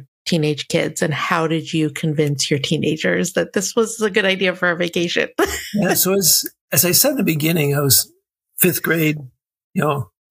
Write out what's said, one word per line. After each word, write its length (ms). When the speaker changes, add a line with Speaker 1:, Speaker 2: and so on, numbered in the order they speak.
Speaker 1:
teenage 440
kids"? 340
And 100
how 340
did 280
you 160
convince 600
your 100
teenagers 760
that 180
this 240
was 240
a 100
good 140
idea 300
for 160
a 60
vacation? 520
<laughs> 0
Speaker 2:
Yeah, 180
so 220
as, 300
as 140
I 60
said 180
in 80
the 60
beginning, 520
I 40
was 300
fifth 240
grade, 360
you 80
know, 280